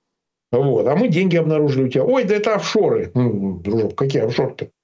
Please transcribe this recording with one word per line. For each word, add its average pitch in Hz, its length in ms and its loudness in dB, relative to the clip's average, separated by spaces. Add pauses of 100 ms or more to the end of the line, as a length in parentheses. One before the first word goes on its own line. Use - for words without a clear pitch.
(500)
Вот. 127 360 2
А 139 100 2
мы 240 120 2
деньги 175 280 2
обнаружили 151 480 2
у 127 40 0
тебя. 131 160 0
Ой, 254 200 2
да 196 120 0
это 208 180 0
офшоры. 143 600 0
Ну, 98 440 -2
дружок, 104 380 -2
какие 139 260 -2
офшоры-то? 120 460 -4 (160)